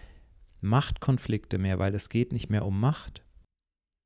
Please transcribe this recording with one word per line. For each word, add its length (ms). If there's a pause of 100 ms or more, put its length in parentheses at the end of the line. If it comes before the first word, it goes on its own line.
(600)
Machtkonflikte 960
mehr, 220
weil 140
es 140
geht 240
nicht 160
mehr 160
um 140
Macht. 460 (800)